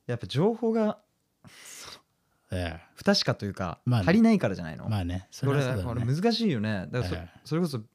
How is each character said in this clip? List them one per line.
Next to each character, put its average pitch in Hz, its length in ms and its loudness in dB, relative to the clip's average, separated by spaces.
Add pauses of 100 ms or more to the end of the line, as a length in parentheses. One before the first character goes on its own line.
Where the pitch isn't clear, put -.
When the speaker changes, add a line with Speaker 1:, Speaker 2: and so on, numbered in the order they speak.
Speaker 1:
や 120 100 0
っ - 20 -14
ぱ - 80 -8
情 180 280 2
報 226 180 0
が、 220 260 2 (1500)
Speaker 2:
え 85 280 -4
え。 - 20 -18 (140)
Speaker 1:
不 - 100 -20
確 202 200 4
か - 100 2
と - 100 -6
い 101 60 -4
う - 40 -10
か、 92 300 -6
Speaker 2:
ま 120 140 4
あ - 20 2
ね。 92 80 0
Speaker 1:
足 175 60 6
り 226 80 6
な 226 100 8
い 196 60 4
か 120 100 0
ら 92 60 -2
じ 90 80 -8
ゃ - 20 -8
な 80 80 -8
い - 60 -10
の？ - 100 -8
Speaker 2:
ま 107 120 0
あ 90 40 -2
ね。 90 260 -6
そ - 140 -8
れ 139 80 2
は 139 60 2
そ 139 60 2
う 123 40 0
だ - 40 -2
よ 107 80 -2
ね。 90 40 -4
Speaker 1:
こ 120 100 -4
れ、 120 60 -2
こ 120 80 -2
れ 135 60 0
難 214 180 2
し 226 160 0
い - 20 2
よ 117 100 0
ね。 101 300 -2
だ 123 120 -2
か - 20 -2
ら 92 40 -4
そ-、 90 80 -2
Speaker 2:
え - 20 -10
え。 87 260 -16
Speaker 1:
そ 151 120 -6
れ 170 40 2
こ 180 80 2
そ 123 140 -6 (120)